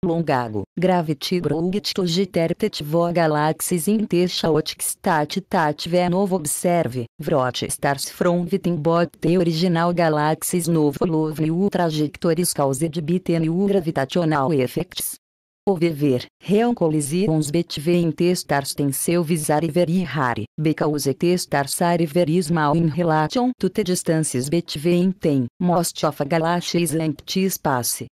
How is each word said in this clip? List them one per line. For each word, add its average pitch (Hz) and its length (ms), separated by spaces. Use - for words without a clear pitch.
Longago, 139 600
gravity 175 600
growth 175 540
to 190 120
detect 175 760
vo 170 320
galaxies 160 760
in 208 200
the 180 200
chaotic 160 540
state 160 720
that 151 340
we 175 240
novo 185 260
observe, 151 720
wrote 131 440
stars 143 380
from 175 360
within 175 360
but 165 300
the 165 160
original 170 560
galaxies 160 760
novo 156 380
love 156 340
new 165 300
trajectories 165 840
caused 147 520
by 175 180
the 165 160
new 165 280
gravitational 156 840
effects. - 680
O 202 100
viver, 147 520
real 233 260
collisions 156 720
between 170 680
the 175 180
stars 143 400
themselves 151 720
are 151 220
very 175 420
rare, 123 300
because 151 440
the 175 320
stars 143 440
are 175 240
very 165 360
small 151 340
in 170 140
relation 165 680
to 185 120
the 214 120
distances 160 680
between 175 720
them, 139 260
most 170 420
of 151 160
a 147 60
galaxy 170 580
is 147 100
empty 160 540
space. 131 560